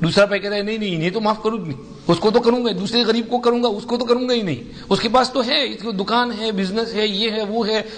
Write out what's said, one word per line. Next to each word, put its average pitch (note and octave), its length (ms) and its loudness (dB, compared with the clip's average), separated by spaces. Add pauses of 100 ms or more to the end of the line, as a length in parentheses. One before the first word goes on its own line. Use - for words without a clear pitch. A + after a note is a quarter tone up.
دوسرا E3 220 6
بھائی G3 160 0
کہتا G3+ 140 -4
ہے، G#3 80 -2
نہیں، G#3+ 160 -4
نہیں، G3 180 -2
انہیں D#3+ 140 0
تو A3 100 -2
معاف G#3+ 220 0
کروں A3 160 0
نہیں، D3+ 240 -6 (240)
اس E3+ 120 4
کو G#3+ 120 4
تو A#3 100 4
کروں A#3+ 240 2
گا، A3+ 60 2 (100)
دوسرے A3+ 220 0
غریب A3+ 280 0
کو A#3+ 80 2
کروں A#3+ 240 2
گا، A#3+ 60 2
اس G3+ 160 -4
کو A#3 120 -2
تو A#3+ 80 0
کروں A#3+ 240 2
گا B3 60 2
ہی A#3 80 0
نہیں، E3 220 -4 (240)
اس F#3+ 120 2
کے A#3 80 0
پاس B3 220 4
تو C4+ 160 0
ہے، C#4+ 180 0
اس G#3+ 180 -8
کو A3+ 80 -6
دکان A3 400 0 (100)
ہے، A3 120 -2
بزنس G3 420 -2
ہے، G#3+ 120 0
یہ G#3+ 240 -2
ہے، G#3+ 180 -2
وہ G#3+ 200 -2
ہے، A3 140 0 (140)